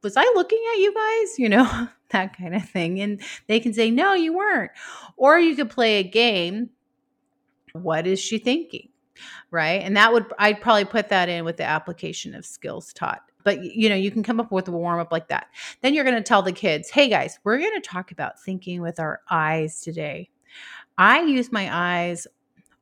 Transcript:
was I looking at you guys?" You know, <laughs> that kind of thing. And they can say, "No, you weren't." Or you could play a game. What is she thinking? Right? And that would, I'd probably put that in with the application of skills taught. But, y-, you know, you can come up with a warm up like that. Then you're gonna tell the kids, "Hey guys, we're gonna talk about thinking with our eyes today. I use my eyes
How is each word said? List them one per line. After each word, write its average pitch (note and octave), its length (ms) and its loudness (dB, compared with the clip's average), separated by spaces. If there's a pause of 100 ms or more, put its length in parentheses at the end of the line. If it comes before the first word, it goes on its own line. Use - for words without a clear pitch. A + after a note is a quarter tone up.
was G3+ 140 -2
I D#4 180 6
looking G4+ 260 2 (120)
at G#4+ 60 0
you G4 140 2
guys?" A4 460 -2
You B3 80 2
know, A#3 400 2 (120)
<laughs> - 100 -20
that F#3+ 260 -4
kind F3+ 200 -10
of G3 140 -6
thing. F3+ 300 -4
And G3+ 220 -6 (260)
they A3 140 2
can A#3 120 -2
say, A3+ 160 2
"No, E4+ 260 2
you E4 200 0
weren't." F#4 360 -2 (440)
Or D4 240 6
you E4 160 4
could B3+ 140 -2
play A3 300 2
a G3 40 0
game. G#3 680 0 (1000)
What E3 340 -4
is F#3+ 140 0
she - 180 -4
thinking? C#4 520 -4 (600)
Right? E3+ 320 0
And F#3+ 140 -2
that G#3+ 160 8
would, A#3 140 4 (120)
I'd G#3 220 4
probably G#3+ 260 4
put G#3+ 220 -2
that F#3 220 2
in E3+ 160 -4
with E3 100 -6
the - 80 -6
application D#3 720 -6
of - 100 -18
skills - 460 -14
taught. - 300 -8 (220)
But, G3+ 160 0
y-, F3+ 140 -12
you A3 160 2
know, G3+ 60 2
you F#3+ 160 -2
can A3 100 -2
come A3+ 200 -2
up A3+ 100 -6
with F#3 160 -2
a F#3 40 -8
warm E3+ 280 -2
up E3+ 140 -4
like D#3+ 160 -4
that. - 180 -4 (340)
Then C#4 120 2
you're D4+ 100 0
gonna B3 180 2
tell G3+ 200 4
the F#3 100 -2
kids, F3 380 -2
"Hey C#4+ 200 4
guys, E3 340 -2
we're G#3+ 140 0
gonna F#4+ 240 -4
talk F#3 300 -10
about - 280 -10
thinking F3+ 420 -10
with E3 180 -8
our D#3 300 -6
eyes D#3+ 520 -2
today. D#3+ 480 -10 (680)
I A3+ 240 6
use C4+ 300 0
my G3+ 200 -4
eyes F3 560 -2 (540)